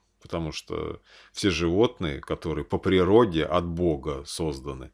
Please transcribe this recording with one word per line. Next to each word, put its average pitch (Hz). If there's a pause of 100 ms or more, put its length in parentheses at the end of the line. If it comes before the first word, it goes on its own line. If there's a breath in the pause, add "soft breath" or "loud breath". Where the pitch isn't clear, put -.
(200)
Потому 82
что - (320 loud breath)
все 101
животные, 85
которые 76
по 90
природе 92
от 87
Бога 76
созданы, 67